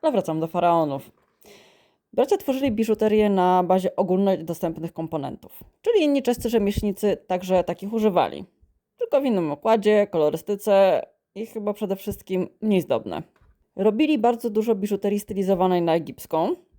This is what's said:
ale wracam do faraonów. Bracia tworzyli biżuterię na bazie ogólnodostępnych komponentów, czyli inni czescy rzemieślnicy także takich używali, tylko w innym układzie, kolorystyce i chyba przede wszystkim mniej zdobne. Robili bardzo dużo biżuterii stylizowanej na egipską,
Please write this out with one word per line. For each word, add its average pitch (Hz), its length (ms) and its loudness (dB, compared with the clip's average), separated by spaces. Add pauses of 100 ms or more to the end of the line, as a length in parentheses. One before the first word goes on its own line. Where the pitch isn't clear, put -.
ale 311 100 0
wracam 165 280 -2
do 160 60 -2
faraonów. 165 640 0 (1000)
Bracia 330 240 0
tworzyli 269 360 -2
biżuterię 214 580 2
na 180 320 4
bazie 185 340 0
ogólnodostępnych 170 960 -2
komponentów, - 720 -10 (180)
czyli 427 200 2
inni 285 200 2
czescy 240 260 -2
rzemieślnicy 208 680 -2 (100)
także 185 380 0
takich 196 280 -8
używali, 180 520 0 (540)
tylko 311 220 0
w 277 40 0
innym 185 280 0
układzie, 208 540 2
kolorystyce 190 960 2 (320)
i 220 120 -12
chyba 208 260 -6
przede 196 240 -6
wszystkim 196 520 -6 (120)
mniej 208 200 2
zdobne. 110 420 -4 (540)
Robili 226 420 2
bardzo 233 320 0
dużo 220 240 0
biżuterii 202 460 -4
stylizowanej 185 600 0
na 165 120 0
egipską, 170 600 -4 (240)